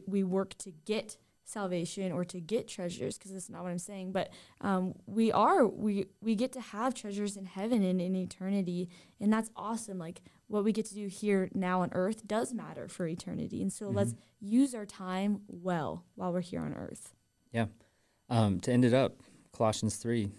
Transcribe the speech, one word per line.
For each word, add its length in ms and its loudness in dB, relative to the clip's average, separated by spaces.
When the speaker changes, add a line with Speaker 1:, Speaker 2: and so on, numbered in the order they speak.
Speaker 1:
we 160 2
work 360 0
to 120 -14
get 320 -4
salvation 680 -2
or 100 0
to 160 -6
get 300 -2
treasures, 480 -6
'cause 160 -16
that's 160 -12
not 140 -10
what 80 -6
I'm 80 -4
saying, 340 -8
but, 160 -2
um, 320 2
we 280 4
are, 340 6
we, 380 0
we 140 2
get 180 0
to 80 -10
have 320 -2
treasures 420 -6
in 100 -10
heaven 380 0
and 180 4
in 140 0
eternity, 760 -2
and 140 4
that's 220 2
awesome. 440 -6
Like, 220 -10
what 160 0
we 80 4
get 140 -2
to 100 -12
do 120 -6
here 460 2
now 280 2
on 100 0
earth 340 0
does 280 -2
matter 340 -8
for 200 -4
eternity, 540 -6
and 120 -2
so 140 -8
Speaker 2:
Mm-hmm. 100 0
Speaker 1:
let's 160 4
use 340 4
our 120 -8
time 600 -2
well 580 -2
while 160 -2
we're 100 0
here 200 -6
on 120 -4
earth. 400 -10
Speaker 2:
Yeah. 140 2
Um, 320 6
to 100 0
end 140 8
it 80 6
up, 240 4
Colossians 460 2
three 420 0